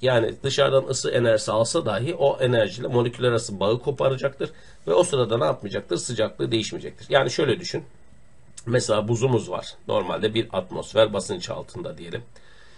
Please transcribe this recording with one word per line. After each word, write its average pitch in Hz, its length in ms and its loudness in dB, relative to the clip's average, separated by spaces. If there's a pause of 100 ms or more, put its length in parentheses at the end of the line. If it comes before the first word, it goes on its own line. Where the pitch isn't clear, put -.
Yani 120 400 2
dışarıdan 135 420 4
ısı - 260 -4
enerjisi 113 420 2
alsa 113 340 0
dahi 117 280 -2
o 139 260 2
enerjiyle 123 480 2
moleküller 123 400 2
arası 113 320 0
bağı 107 200 2
koparacaktır. 139 720 -2 (360)
Ve 165 80 2
o 180 100 6
sırada 117 340 0
ne 147 60 2
yapmayacaktır? 101 520 -2
Sıcaklığı 113 560 -2
değişmeyecektir. - 580 -6
Yani 135 200 4
şöyle 123 300 0
düşün. 135 240 -6 (800)
Mesela 110 420 0
buzumuz 113 420 0
var. - 240 -10 (140)
Normalde 98 460 -2
bir 110 180 0
atmosfer 92 600 0
basınç 95 380 -6
altında 85 480 -10
diyelim. 85 240 -10 (560)